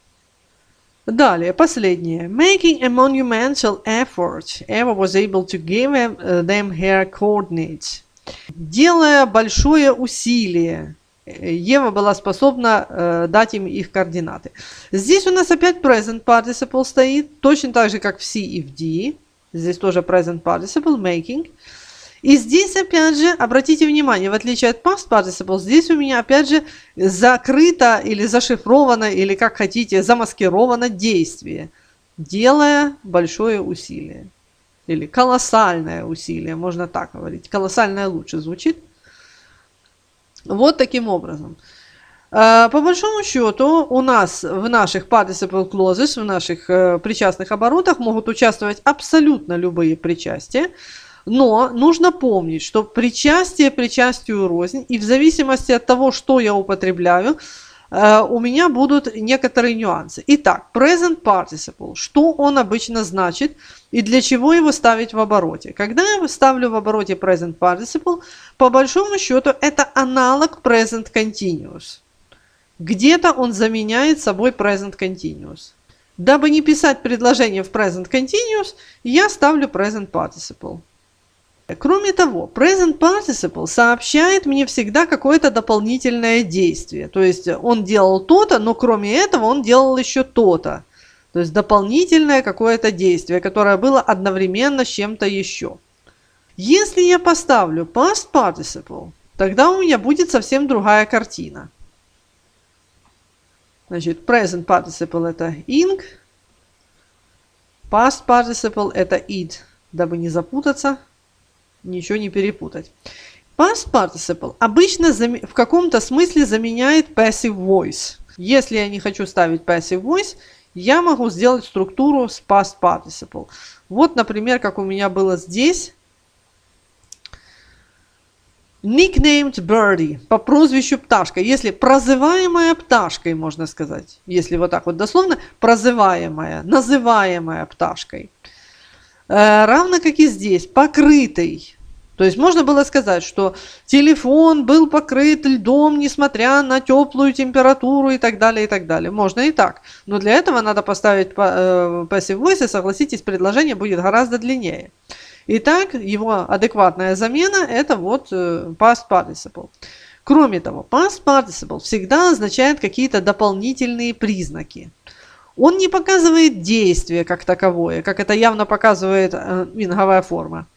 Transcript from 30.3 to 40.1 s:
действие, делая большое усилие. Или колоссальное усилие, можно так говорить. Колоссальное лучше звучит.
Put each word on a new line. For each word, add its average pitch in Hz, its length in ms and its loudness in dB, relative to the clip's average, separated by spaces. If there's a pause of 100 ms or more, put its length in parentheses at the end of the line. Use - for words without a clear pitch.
действие, 170 800 -4 (480)
делая 285 840 2
большое 196 580 -2
усилие. 160 680 -12 (580)
Или 156 220 -6
колоссальное 185 1000 0
усилие, 160 500 -10
можно 175 320 -6
так 175 260 -8
говорить. - 360 -14
Колоссальное 196 580 -2
лучше 160 300 -10
звучит. 175 400 -6 (1700)